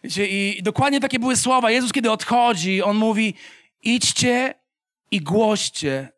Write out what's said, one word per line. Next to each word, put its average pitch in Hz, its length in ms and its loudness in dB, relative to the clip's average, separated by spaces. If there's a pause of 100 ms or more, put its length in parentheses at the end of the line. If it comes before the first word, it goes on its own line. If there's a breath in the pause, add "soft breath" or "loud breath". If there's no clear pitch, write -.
Wiecie, 190 240 -2
i, 196 320 -2
i 185 40 -10
dokładnie 269 360 2
takie 262 200 -2
były 247 160 0
słowa. 247 360 2
Jezus, 247 200 0
kiedy 233 200 0
odchodzi, 214 720 0
On 202 140 0
mówi: 220 360 0 (500 loud breath)
"Idźcie 247 680 0 (580)
i 196 100 -2
głoście. 156 960 -2